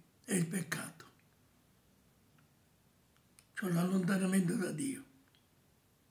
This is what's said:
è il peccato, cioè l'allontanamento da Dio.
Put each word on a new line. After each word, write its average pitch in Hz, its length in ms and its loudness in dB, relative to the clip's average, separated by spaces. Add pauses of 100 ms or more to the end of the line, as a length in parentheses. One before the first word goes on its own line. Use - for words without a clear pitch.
(240)
è 202 100 -4
il 175 120 2
peccato, - 640 -8 (2500)
cioè 190 200 -4
l'allontanamento 185 840 2
da 175 160 0
Dio. 139 320 -4 (1080)